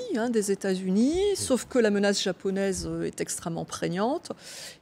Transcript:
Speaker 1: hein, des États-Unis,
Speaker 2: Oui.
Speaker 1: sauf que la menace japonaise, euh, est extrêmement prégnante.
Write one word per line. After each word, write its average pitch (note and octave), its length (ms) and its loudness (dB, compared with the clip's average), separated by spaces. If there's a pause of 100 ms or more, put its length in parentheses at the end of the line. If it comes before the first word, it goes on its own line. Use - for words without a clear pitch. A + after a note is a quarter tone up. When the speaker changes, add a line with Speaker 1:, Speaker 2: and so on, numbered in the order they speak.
(160)
Speaker 1:
hein, A3+ 140 0
des G#3 220 2
États-Unis, G3 640 2 (160)
Speaker 2:
Oui. F#4+ 40 2
Speaker 1:
sauf - 300 0
que - 140 0
la A3 100 6
menace G3+ 340 2
japonaise, F#3+ 680 -2
euh, E3 140 -4
est - 160 -6
extrêmement E3 460 -4
prégnante. G3 680 -2 (500)